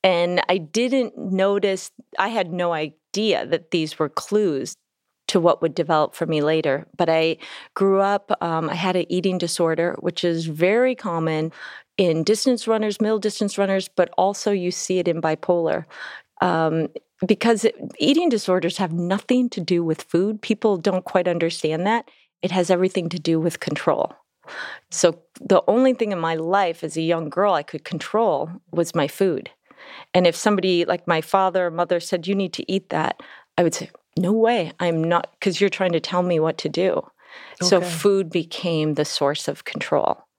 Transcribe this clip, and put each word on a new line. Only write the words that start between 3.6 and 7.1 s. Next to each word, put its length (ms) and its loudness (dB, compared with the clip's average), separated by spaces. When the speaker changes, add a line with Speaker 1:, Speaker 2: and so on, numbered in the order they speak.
Speaker 1:
these 260 -2
were 100 0
clues 680 -2
to 140 2
what 200 4
would 140 -2
develop 400 0
for 100 -4
me 160 0
later. 460 0
But 140 0